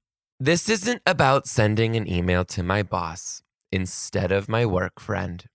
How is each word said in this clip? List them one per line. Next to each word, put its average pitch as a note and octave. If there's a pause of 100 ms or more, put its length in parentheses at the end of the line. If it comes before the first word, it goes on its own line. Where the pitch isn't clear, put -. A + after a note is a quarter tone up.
(420)
this D#3+
isn't A3+
about C#3
sending A2
an G2+
email F2+
to -
my F#2+
boss E2+ (280)
instead F#2
of G2
my A2+
work F#2
friend, F#2 (100)